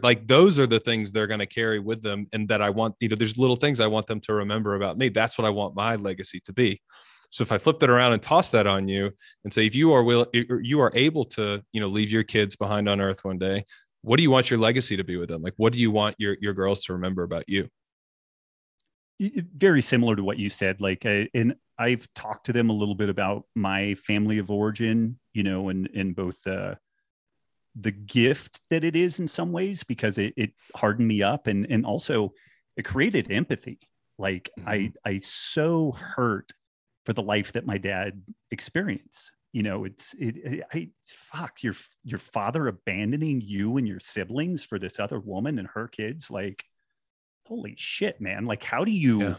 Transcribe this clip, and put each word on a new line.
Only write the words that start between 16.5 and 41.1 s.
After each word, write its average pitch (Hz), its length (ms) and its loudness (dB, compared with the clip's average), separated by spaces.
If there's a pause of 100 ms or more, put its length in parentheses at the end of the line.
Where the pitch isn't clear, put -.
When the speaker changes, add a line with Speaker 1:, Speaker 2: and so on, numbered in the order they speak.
Speaker 1:
girls 95 300 0
to 92 100 -6
remember 92 300 -2
about 85 260 -6
you? 98 180 -2 (1500)
Speaker 2:
Y-, 202 160 -2
y-, 180 80 -2 (140)
very 165 240 6
similar 117 340 4
to 98 80 0
what 95 140 -2
you 101 100 -2
said. 98 320 -2
Like, 98 280 -2
I, 104 260 2
and 120 220 2 (240)
I've 120 340 0
talked - 320 -12
to 123 80 -2
them 117 160 4
a 110 40 2
little 104 220 -2
bit 101 140 -2
about 98 360 -4 (100)
my 98 400 -2
family 107 420 0
of 101 140 -4
origin, 113 680 0 (160)
you 107 80 0
know, 95 280 -2
and, 95 240 -4
and 95 220 -4
both, 90 300 -6
uh, 95 300 -6 (1000)
the 107 160 -4
gift 117 800 0
that 165 140 0
it 160 120 0
is 170 240 0
in 170 80 -2
some 170 240 -6
ways, 185 300 -4
because 107 380 -2
it, 104 180 -2
it 110 140 -2 (240)
hardened 113 320 2
me 107 160 2
up. 104 240 0
And, 101 240 0
and 120 120 2
also 120 520 -2 (420)
it - 60 -6
created 156 480 0
empathy. 123 480 -4 (400)
Like, 95 400 -6
Speaker 1:
Mm-hmm. 95 100 -10
Speaker 2:
I, 104 220 -2 (120)
I 98 200 -4
so 160 680 -2
hurt - 600 -2 (520)
for 113 80 0
the 101 100 -4
life 104 300 -2
that 120 120 -6
my 104 120 -2
dad 98 440 -6 (300)
experienced. - 800 -8 (200)
You 107 120 -4
know, 101 200 -4
it's, - 300 -16
it, 131 240 -6
it, 113 340 -10
I, 165 180 -8 (160)
fuck, - 580 -16